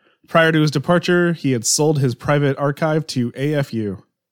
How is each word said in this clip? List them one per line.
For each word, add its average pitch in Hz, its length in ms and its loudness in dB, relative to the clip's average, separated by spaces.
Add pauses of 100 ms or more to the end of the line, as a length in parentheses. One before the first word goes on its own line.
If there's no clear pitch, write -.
(280)
Prior 165 240 4
to 160 80 2
his 151 100 2
departure, 175 640 0
he 147 200 -4
had 113 140 -2
sold 151 320 0
his 131 160 0
private 143 420 0
archive 156 520 -2
to 120 280 -4
A 147 180 -2
F 139 200 -2
U, 104 280 -6 (280)